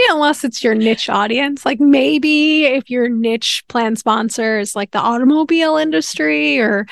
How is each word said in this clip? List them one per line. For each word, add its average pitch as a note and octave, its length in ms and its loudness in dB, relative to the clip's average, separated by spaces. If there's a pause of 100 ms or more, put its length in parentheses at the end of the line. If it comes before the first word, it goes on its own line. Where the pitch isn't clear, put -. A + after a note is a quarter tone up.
unless D4+ 360 0
it's - 200 -6
your A3+ 100 2
niche A3 360 0
audience, A#3+ 560 -2
like, C#4 140 0
maybe D4+ 840 2
if C4+ 240 0
your B3 200 0
niche A3+ 600 -2
plan A3+ 280 -2
sponsor A3 640 -2
is, G#3 180 -6
like, G3+ 160 -6
the G3+ 80 -2
automobile D#4 760 2
industry D4+ 840 -2
or G#3 340 0